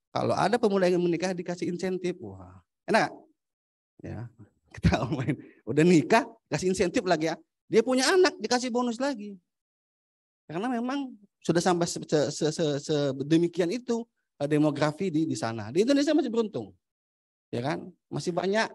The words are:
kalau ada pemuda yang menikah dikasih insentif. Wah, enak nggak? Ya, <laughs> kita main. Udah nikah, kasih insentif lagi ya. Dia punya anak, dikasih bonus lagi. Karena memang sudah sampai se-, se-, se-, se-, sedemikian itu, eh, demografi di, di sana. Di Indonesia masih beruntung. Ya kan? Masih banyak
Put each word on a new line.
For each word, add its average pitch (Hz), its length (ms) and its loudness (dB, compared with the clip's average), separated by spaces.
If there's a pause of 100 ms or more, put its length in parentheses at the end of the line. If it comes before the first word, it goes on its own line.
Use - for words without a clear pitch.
(120)
kalau 123 240 0
ada 185 200 2
pemuda 196 340 2
yang 180 100 2
menikah 175 380 -2
dikasih 175 320 -6
insentif. 180 500 -4
Wah, 95 400 -18 (300)
enak 196 180 4
nggak? - 60 -16 (880)
Ya, 95 160 -10 (300)
<laughs> - 260 -20
kita - 380 2
main. 135 240 -2 (320)
Udah 143 160 4
nikah, 180 400 6 (240)
kasih 185 240 -2
insentif 180 320 0
lagi 160 240 0
ya. 165 80 -4 (320)
Dia 220 160 4
punya 254 240 2
anak, 359 320 6
dikasih 240 320 -2
bonus 240 240 -2
lagi. 208 400 -6 (1120)
Karena 196 240 -4
memang 254 400 -4 (320)
sudah 170 160 2
sampai 175 240 2
se-, 170 240 -4
se-, 151 240 2
se-, 151 240 0
se-, 147 240 0
sedemikian 151 880 0
itu, 233 400 -4 (320)
eh, 143 80 -2
demografi 151 640 0
di, 156 160 0
di 131 80 -4
sana. 113 400 -4
Di 196 80 4
Indonesia 285 320 2
masih 254 160 0
beruntung. 214 400 -4 (800)
Ya 120 80 -6
kan? 156 240 -4 (240)
Masih 147 240 -6
banyak 190 440 -2